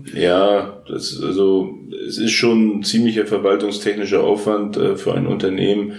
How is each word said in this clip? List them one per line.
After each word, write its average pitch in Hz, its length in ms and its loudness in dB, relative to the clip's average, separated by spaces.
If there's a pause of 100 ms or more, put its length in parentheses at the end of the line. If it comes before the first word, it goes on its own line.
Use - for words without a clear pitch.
(160)
Ja, 98 720 2
das - 240 -8
ist, - 120 -12
also, 95 540 2 (300)
es - 100 -10
ist 110 140 0
schon 110 480 2
ein 101 40 -6
ziemlicher 110 440 2
verwaltungstechnischer 101 960 0
Aufwand, 104 540 0
äh, 98 180 0
für 95 180 -2
ein 90 140 -2
Unternehmen, 95 720 -2